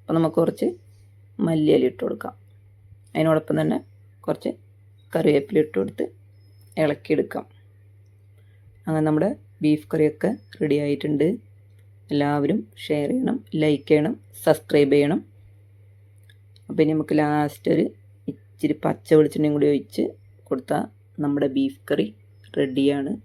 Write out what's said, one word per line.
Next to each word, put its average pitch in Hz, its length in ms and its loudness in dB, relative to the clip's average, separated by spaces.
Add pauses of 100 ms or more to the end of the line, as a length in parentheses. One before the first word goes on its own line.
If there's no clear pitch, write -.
അപ്പം - 160 -4
നമുക്ക് 165 240 2
കുറച്ച് - 280 0 (760)
മല്ലിയില 151 440 2
ഇട്ട് - 140 -16
കൊടുക്കാം. - 300 -8 (760)
അതിനോടൊപ്പം 156 480 0
തന്നെ 156 180 -2 (460)
കുറച്ച് - 260 -6 (640)
കറിവേപ്പില 151 500 2
ഇട്ട് 151 160 -8
കൊടുത്ത് - 260 -6 (760)
ഇളക്കിയെടുക്കാം. - 640 -4 (1400)
അങ്ങനെ 156 220 0
നമ്മുടെ 156 220 2 (340)
ബീഫ് 151 280 0
കറിയൊക്കെ 156 380 0 (320)
റെഡി 147 220 2
ആയിട്ടുണ്ട്. 143 440 0 (840)
എല്ലാവരും 143 460 0 (280)
ഷെയർ 147 260 -2
ചെയ്യണം, 254 260 -2 (240)
ലൈക്ക് 151 280 0
ചെയ്യണം, 151 260 2 (300)
സബ്സ്ക്രൈബ് 147 500 2
ചെയ്യണം. 147 240 2 (1500)
അപ്പം 156 160 0
ഇനി 151 120 0
നമുക്ക് 151 240 0
ലാസ്റ്റ് 147 560 -2
ഒരു 175 100 2 (460)
ഇച്ചിരി - 520 -6
പച്ച 104 240 -4 (120)
വെളിച്ചെണ്ണയും 151 360 2
കൂടി 147 140 2
ഒഴിച്ച് - 340 -2 (460)
കൊടുത്താൽ 139 340 -4 (400)
നമ്മുടെ 143 320 0
ബീഫ് 135 240 -2 (100)
കറി 151 180 -2 (500)
റെഡിയാണ്. 139 560 0 (100)